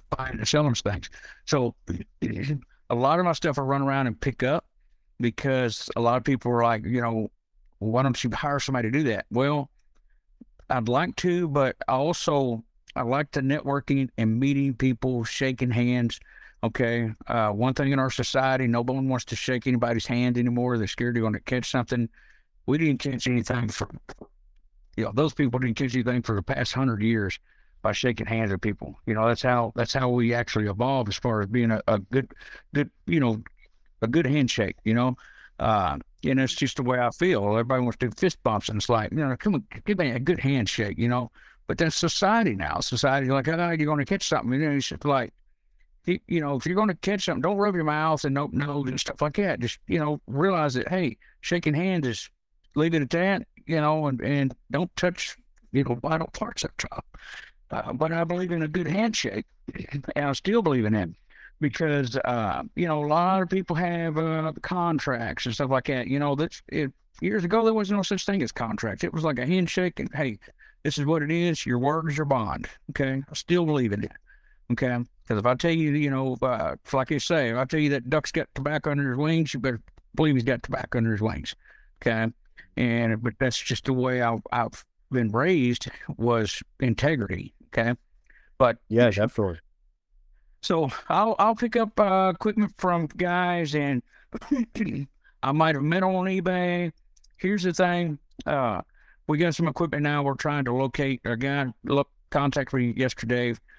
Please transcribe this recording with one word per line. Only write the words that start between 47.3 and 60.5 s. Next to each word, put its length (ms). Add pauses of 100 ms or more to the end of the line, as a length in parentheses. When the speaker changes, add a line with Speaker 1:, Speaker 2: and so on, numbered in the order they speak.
Speaker 1:
don't 160
rub 180
your 80
mouth 420
and 100
no 160
nose 380
and 100
stuff 220
like 160
that. 220
Just, 280
you 120
know, 280
realize 460
that, 160
hey, 280 (240)
shaking 320
hands 340
is, 220 (460)
leave 180
it 80
at 100
that, 360 (180)
you 140
know, 280
and, 140
and 340 (160)
don't 240
touch, 420 (340)
you 120
know, 120
vital 380
parts 320
up 120
top. 280 (640)
Uh, 240
but 180
I 120
believe 280
in 120
a 40
good 200
handshake, 580 (720)
and 100
I 80
still 280